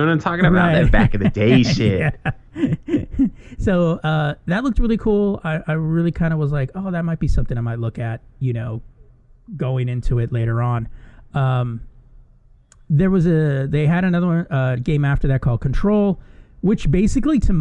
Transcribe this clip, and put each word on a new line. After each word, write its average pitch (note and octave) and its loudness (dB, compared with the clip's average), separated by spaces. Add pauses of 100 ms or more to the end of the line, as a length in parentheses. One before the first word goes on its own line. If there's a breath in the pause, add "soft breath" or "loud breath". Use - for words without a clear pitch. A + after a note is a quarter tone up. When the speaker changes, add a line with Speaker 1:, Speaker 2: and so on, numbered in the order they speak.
Speaker 1:
what D#3+ 2
I'm D#3+ 2
talking F3 0
about? F3 4
Speaker 2:
Right. E3+ 2
Speaker 1:
That - 4
back G#2 4
in G2+ 0
the G#2 2
day A#2+ 4
Speaker 2:
<laughs> - -
Speaker 1:
shit. A#2 0 (100)
Speaker 2:
Yeah. D3 -4 (240)
<laughs> D4 -2 (300 loud breath)
So, F3 0
uh, D#3 -2 (100)
that G3 -2
looked C4 0
really A#3 2
cool. G#3 0
I, D#3+ -4
I D#3 0
really D#3+ 0
kinda E3 -2
was D3 -2
like, C3+ -2
"Oh, F#3+ -6
that E3+ -4
might E3 -4
be D3+ -2
something B2 2
I A#2 0
might A#2 -4
look A#2 -6
at," A#2 -6 (180)
you B2+ -2
know, A2+ -8 (760)
going B2+ -2
into B2 0
it A#2 -2
later A#2 -2
on. A#2+ -2 (460 soft breath)
Um, B2+ -2 (1080)
there E3+ 2
was F3+ 2
a, D3+ 0
they D3 0
had F3 2
another F3+ 2
one, E3+ 0
uh, B2+ 0
game D3 0
after C#3+ 0
that C3+ 0
called A#2+ 0
Control, G3+ 2 (420 soft breath)
which F#3+ 0
basically A3 2
to G3+ 4